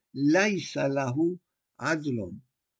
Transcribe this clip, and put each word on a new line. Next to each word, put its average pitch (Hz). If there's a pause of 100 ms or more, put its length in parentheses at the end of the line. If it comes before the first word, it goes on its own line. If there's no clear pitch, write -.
(140)
لیس 160
له 139 (400)
عدل 131 (480)